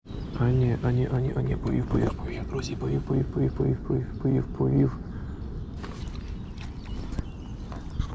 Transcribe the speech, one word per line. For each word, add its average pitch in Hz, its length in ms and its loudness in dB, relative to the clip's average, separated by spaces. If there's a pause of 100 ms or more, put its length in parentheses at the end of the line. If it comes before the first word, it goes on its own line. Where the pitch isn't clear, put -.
(400)
А 120 40 4
ні, 123 400 4
а 123 80 4
ні, 127 220 2
а 131 60 4
ні, 131 180 2
а 127 40 2
ні, 131 140 0
повів, 127 300 2
повів, - 280 4
повів, - 360 -4
друзі, - 260 -4
повів, 135 260 0
повів, 139 240 2
повів, 135 260 2
повів, 135 260 2
повів, - 440 -2
повів, 131 220 4
повів. 135 540 4 (3250)